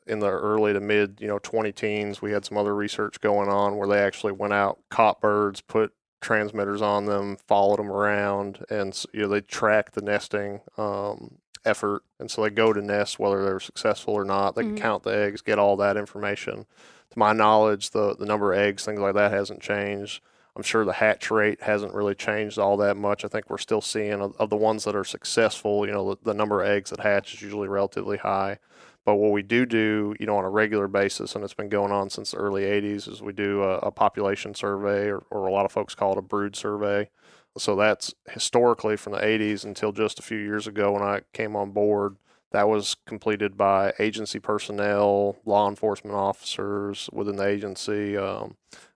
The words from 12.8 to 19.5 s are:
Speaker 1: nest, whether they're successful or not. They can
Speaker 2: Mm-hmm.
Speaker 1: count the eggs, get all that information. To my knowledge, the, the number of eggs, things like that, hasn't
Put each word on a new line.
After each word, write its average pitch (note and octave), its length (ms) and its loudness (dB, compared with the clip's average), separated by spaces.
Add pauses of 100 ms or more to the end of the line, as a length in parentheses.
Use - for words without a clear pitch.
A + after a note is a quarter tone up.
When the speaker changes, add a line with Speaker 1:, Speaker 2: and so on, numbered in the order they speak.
Speaker 1:
nest, G#2 360 -2
whether G2 280 0
they're F#2+ 160 -2
successful - 520 -2
or G#2 120 0
not. G2 300 2
They A#2 80 -2
can G#2+ 80 -4
Speaker 2:
Mm-hmm. G#2+ 100 -6
Speaker 1:
count G#2+ 220 0
the G#2 120 -2
eggs, G#2 260 0
get G#2 160 0
all G2+ 200 4
that G2+ 180 2
information. G#2 720 -6 (460)
To - 80 -10
my G#2+ 120 6
knowledge, G#2+ 600 4
the, G#2 220 2
the - 120 -6
number G#2 260 0
of G2 80 2
eggs, G2+ 240 0
things G#2 160 -6
like G2 140 2
that, G#2 180 4
hasn't G2 300 -4